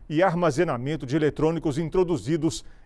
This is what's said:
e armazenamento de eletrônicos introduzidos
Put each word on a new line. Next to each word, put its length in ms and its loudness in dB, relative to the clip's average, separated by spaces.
e 140 2
armazenamento 840 0
de 120 -2
eletrônicos 600 0
introduzidos 880 0